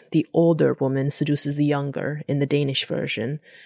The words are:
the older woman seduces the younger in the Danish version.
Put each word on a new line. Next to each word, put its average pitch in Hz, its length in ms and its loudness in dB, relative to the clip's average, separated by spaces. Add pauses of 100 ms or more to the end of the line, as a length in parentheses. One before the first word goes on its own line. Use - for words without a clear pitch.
(100)
the - 220 2
older 160 480 4
woman 135 300 0
seduces 143 460 -2
the 147 100 2
younger 143 600 -2
in 143 120 -2
the 143 80 0
Danish 143 400 0
version. 135 540 -4 (260)